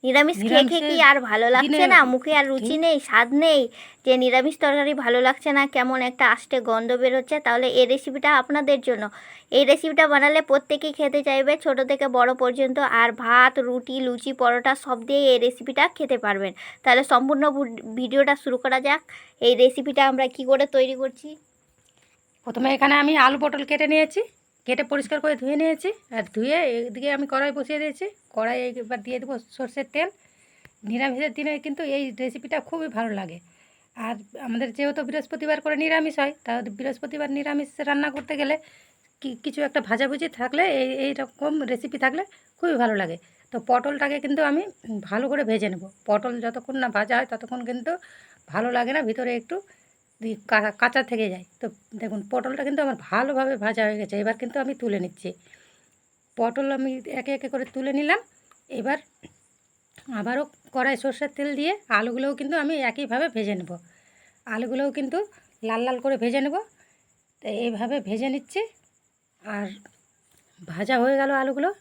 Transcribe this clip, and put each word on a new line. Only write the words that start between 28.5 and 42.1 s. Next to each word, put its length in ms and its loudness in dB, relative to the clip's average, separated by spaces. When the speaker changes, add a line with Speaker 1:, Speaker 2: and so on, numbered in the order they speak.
Speaker 2:
এবার 340 -8
দিয়ে 160 -8
দেবো 200 -8
সর্ষের 400 -8
তেল। 180 -2
নিরামিষের 500 -2
দিনে 260 -6
কিন্তু 240 -8
এই 280 -4
রেসিপিটা 480 -6
খুবই 280 -8
ভালো 220 -4
লাগে। 300 -8
আর 200 -8
আমাদের 340 -6
যেহেতু 300 -4
বৃহস্পতিবার 580 -4
করে 140 -2
নিরামিষ 440 0
হয়, 140 0
তা 180 -4
বৃহস্পতিবার 720 -8
নিরামিষ 380 -4
রান্না 300 0
করতে 280 -8
গেলে 200 -2
কি-, 220 -10
কিছু 180 -6
একটা 200 0
ভাজাভুজি 480 -2
থাকলে, 340 -2
এই, 280 0
এইরকম 680 -4
রেসিপি 360 -6
থাকলে 260 0